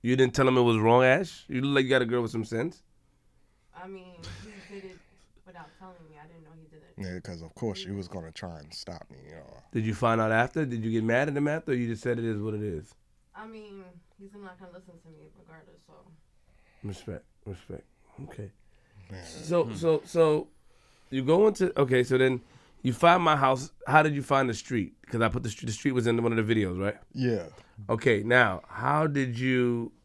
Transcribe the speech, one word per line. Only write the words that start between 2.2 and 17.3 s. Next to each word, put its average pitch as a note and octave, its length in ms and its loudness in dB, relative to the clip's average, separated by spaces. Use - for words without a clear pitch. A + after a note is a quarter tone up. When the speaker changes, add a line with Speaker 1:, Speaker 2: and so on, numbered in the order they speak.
Speaker 1:
with A2 80 -2
some A2 160 -4
sense. B2 380 -6
Speaker 2:
I F#3 120 -18
mean, F#3 300 -18
he G#3+ 80 -20
did G3 100 -16
it F#3 140 -18
without E3+ 220 -20
telling F#3 160 -20
me. D#3 160 -20
I D#3 40 -20
didn't E3 160 -20
know D#3 120 -20
he D#3+ 140 -20
did D#3 140 -20
it. - 100 -20
Speaker 3:
Yeah, F2+ 60 -10
'cause E2+ 200 -14
of E2 140 -20
course G#2+ 240 -6
she F#2 100 -12
was G2 180 -8
gonna E2+ 240 -12
try E2+ 280 -14
and D2 120 -20
stop - 380 -16
me, - 80 -20
you D#2 80 -20
know. D2 360 -20
Speaker 1:
Did A2 120 -4
you A2 120 -2
find A2+ 260 2
out A2 100 2
after? B2 320 0
Did A#2 220 -4
you A2+ 60 -2
get A2+ 120 0
mad A#2+ 240 2
at C#3+ 80 -4
him C#3+ 120 0
after, D#3 240 -4
or C3 40 2
you A#2+ 120 -2
just A2+ 160 -6
said A#2+ 160 -2
it A#2 60 -4
is A2 140 -2
what G#2+ 140 -4
it G#2 80 -6
is? E2+ 320 -8
Speaker 2:
I A3 140 -16
mean, G#3+ 360 -18
he's G3 160 -20
not F#3+ 240 -20
gonna F3+ 140 -20
listen F3+ 260 -20
to D#3+ 100 -20
me D3+ 300 -20
regardless, D#3+ 480 -20
so. D#3 60 -20
Speaker 1:
Respect, G2 420 -12